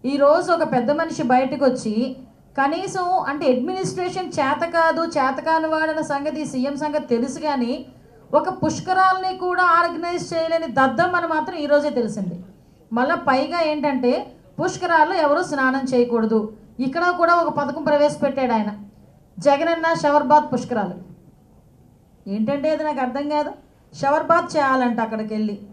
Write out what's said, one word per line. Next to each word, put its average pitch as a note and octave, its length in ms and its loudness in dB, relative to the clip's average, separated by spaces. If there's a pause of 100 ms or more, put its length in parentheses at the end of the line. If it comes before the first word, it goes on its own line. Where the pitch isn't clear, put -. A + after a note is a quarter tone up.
ఈరోజు C#4+ 460 4
ఒక E4 200 0
పెద్ద B3 200 0
మనిషి D#4+ 320 -2
బయటకు C4 420 2
వచ్చి A#3+ 500 0 (420)
కనీసం F4+ 720 -2
అంటే D4 240 -6
administration F4+ 880 -4
చేత D4 300 0
కాదు, E4 320 2
చేత C#4+ 440 -2
కాని D#4+ 220 0
వాడన్న D#4 340 -2
సంగతి D4 440 -4
సీఎం C4+ 320 -4
సంగతి D4+ 300 -4
తెలుసు, B3+ 320 -2
కానీ C4+ 460 -2 (480)
ఒక D#4+ 160 2
పుష్కరాలని F#4 880 0
కూడా F4+ 260 0
ఆర్గనైజ్ E4+ 680 0
చేయలేని E4 340 -2
దద్దమ్మని E4 600 2
మాత్రం E4 280 -4
ఈరోజే D4 340 2
తెలిసింది. G3+ 560 -4 (480)
మళ్ళా C4 220 2
పైగా D4+ 460 0
ఏంటంటే D4 760 -2 (280)
పుష్కరాల్లో E4+ 520 2
ఎవరు D#4 280 2
స్నానం C4+ 380 0 (120)
చేయకూడదు. A3+ 600 2 (260)
ఇక్కడ C4+ 240 -2 (140)
కూడా F4 180 6
ఒక D#4+ 180 2
పథకం D4 300 -4
ప్రవేశపెట్టాడు C#4+ 680 2
ఆయన, G#3 220 0 (680)
జగనన్న E4 540 2 (100)
షవర్ D4 200 4
బాత్ D4 300 4
పుష్కరాలు. G#3+ 420 -4 (1300)
ఏంటంటే C4 400 0
అది D4+ 140 0
నాకు D4 160 -2
అర్థం C4+ 300 -4
కాదు. D4+ 220 -2 (500)
షవర్ C#4+ 220 2
బాత్ E4+ 340 2
చేయాలంట C4 420 2
అక్కడికి A3 340 -4
వెళ్ళి G#3+ 280 -4 (120)